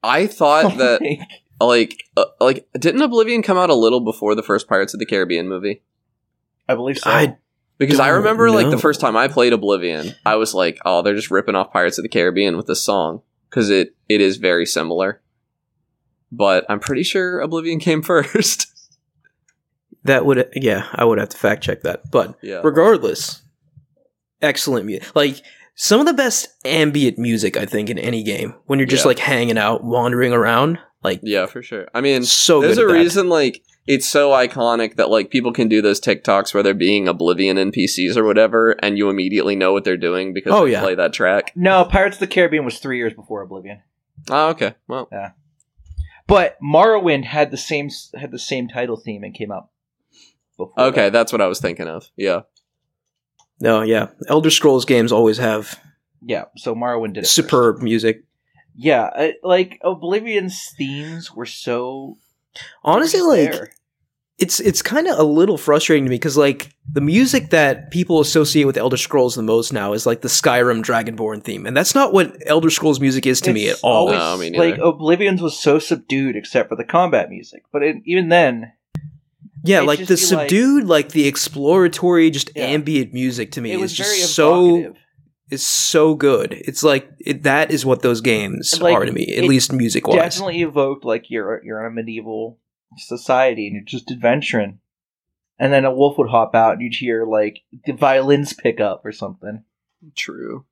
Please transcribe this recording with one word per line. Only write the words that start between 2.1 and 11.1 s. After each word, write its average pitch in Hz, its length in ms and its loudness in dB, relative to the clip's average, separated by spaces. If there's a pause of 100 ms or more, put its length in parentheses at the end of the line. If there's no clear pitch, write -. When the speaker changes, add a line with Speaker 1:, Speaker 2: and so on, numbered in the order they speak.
Speaker 1:
uh, - 80 4 (140)
like, 131 360 0
didn't 165 280 0
Oblivion 233 400 2
come 190 140 0
out 180 140 2
a 151 40 6
little 117 260 4
before 107 340 -2
the 110 80 -4
first 107 260 -2
Pirates 98 260 0
of 104 60 -10
the 110 60 -6
Caribbean 90 420 -2
movie? 95 340 -6 (880)
Speaker 2:
I - 60 0
believe 127 240 -6
so. - 120 -4
Speaker 3:
I 147 260 2 (420)
Speaker 1:
Because 139 200 2
I 135 100 4
Speaker 3:
don't 165 100 4
Speaker 1:
remember, 220 320 2
like, 208 160 4
the 151 60 2
Speaker 3:
know. 143 60 0
Speaker 1:
first 151 220 0
time 113 160 0
I 127 120 2
played 123 260 4
Oblivion, 90 600 -2 (100)
I 107 120 2
was 110 180 -2
like, 90 300 0
"Oh, 87 180 2
they're 101 120 2